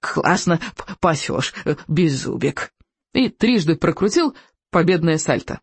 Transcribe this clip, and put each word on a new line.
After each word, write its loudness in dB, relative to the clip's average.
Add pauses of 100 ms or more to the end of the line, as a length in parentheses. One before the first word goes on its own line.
Классно 0 (160)
п-, -14
пасёшь, -2 (100)
э, -2 (120)
Беззубик! 0 (400)
И 2
трижды 2
прокрутил 0 (340)
победное 2
сальто. -4